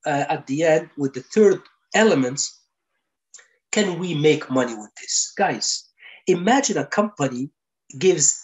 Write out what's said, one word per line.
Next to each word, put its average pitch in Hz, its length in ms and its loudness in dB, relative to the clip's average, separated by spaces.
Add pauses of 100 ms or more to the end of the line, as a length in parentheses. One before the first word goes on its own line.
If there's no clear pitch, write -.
uh, 143 240 -2
at 151 200 -4
the 143 160 -2
end 165 340 2
with 139 160 -4
the 127 80 -10
third 202 380 2 (340)
element. 147 460 2 (1300)
Can 190 260 -2
we 175 160 -6
make 147 360 2
money 123 240 0
with 107 160 -16 (100)
this? - 360 -4
Guys, - 480 -4 (420)
imagine 196 520 2
a 139 80 -4
company 139 640 -4 (480)
gives 175 460 2